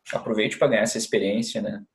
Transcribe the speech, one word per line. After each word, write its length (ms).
aproveite 460
pra 100
ganhar 140
essa 160
experiência, 640
né? 220